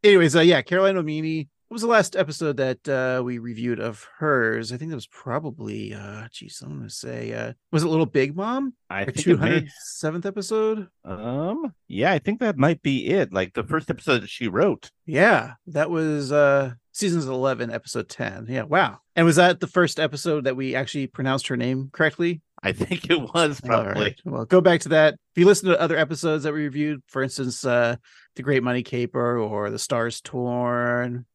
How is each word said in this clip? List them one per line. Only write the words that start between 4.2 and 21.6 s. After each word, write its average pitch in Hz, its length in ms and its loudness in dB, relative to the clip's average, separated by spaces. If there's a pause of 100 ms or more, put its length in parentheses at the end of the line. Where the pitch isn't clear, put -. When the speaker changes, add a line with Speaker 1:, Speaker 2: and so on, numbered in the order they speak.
Speaker 1:
I 127 40 -8
think 156 140 -10
that 151 60 -8
was 113 120 -14
probably, 110 840 -8
uh, 104 380 -14
geez, - 340 -18
I'm 143 120 -12
gonna 117 120 -14
say, 120 440 -12
uh, 113 220 -8 (180)
was 156 100 2
it 170 60 0
Little 160 180 2
Big 143 300 0
Mom? 247 380 -4 (140)
Speaker 2:
I - 120 -6
Speaker 1:
Her 101 100 -4
Speaker 2:
think - 80 -8
it - 80 -2
may 175 60 6
Speaker 1:
two 160 40 8
hundred - 320 0 (140)
seventh 170 440 -8
episode? 214 600 -4 (180)
Speaker 2:
Um, 156 680 -6 (140)
yeah, 135 240 0
I 156 80 2
think 208 180 -4
that 214 180 -2
might 147 260 2
be 135 260 -2
it. 151 240 0
Like, 95 220 -2
the 110 100 -4
first 156 260 -4
episode 123 320 0
that 101 80 -14
she - 160 -8
wrote. 127 460 0 (140)
Speaker 1:
Yeah, 156 480 2 (120)
that 156 240 -2
was, 151 400 -2
uh, 139 440 2 (180)
seasons 170 340 -2
eleven, 127 460 -2
episode 117 360 -8
ten. 110 400 -10
Yeah, 127 140 -6
wow. 170 380 0 (160)
And 170 100 6
was 165 80 6
that 175 240 6
the - 80 -4
first 170 320 0
episode 151 460 -2
that 131 100 0
we 131 220 -4
actually 135 320 -6
pronounced 135 400 -2
her 127 80 -2
name 131 360 -4